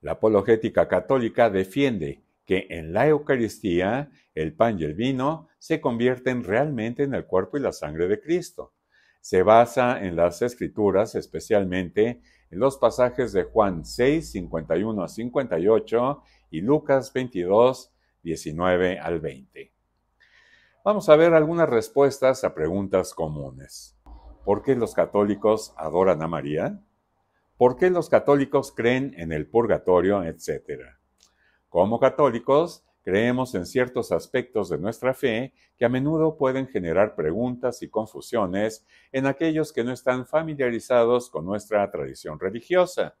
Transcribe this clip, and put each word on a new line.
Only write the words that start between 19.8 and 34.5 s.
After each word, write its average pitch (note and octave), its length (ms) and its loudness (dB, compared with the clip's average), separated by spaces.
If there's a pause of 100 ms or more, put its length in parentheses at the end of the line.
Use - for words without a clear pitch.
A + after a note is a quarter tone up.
Vamos G3+ 240 0
a D3+ 80 10
ver E3+ 160 6
algunas D#3+ 380 4
respuestas C3 720 2
a F#2 100 -2
preguntas F#2 600 -2
comunes. C#2 840 -10 (480)
¿Por G2+ 180 0
qué C3+ 140 2
los A#2 160 -2
católicos G#2 840 0
adoran D#2+ 440 2
a E2 60 -4
María? D#2+ 500 -4 (800)
¿Por B2 200 4
qué F3+ 120 2
los F3 220 0
católicos C#3 680 2
creen B2+ 400 0
en D#2+ 160 -8
el D2+ 140 -4
purgatorio, F#2+ 760 2
etcétera? D2+ 800 -10 (680)
Como G2+ 280 2
católicos, C3+ 840 2 (180)
creemos A#2+ 520 -2
en F2 100 -4
ciertos B2 480 -2
aspectos G2+ 560 -4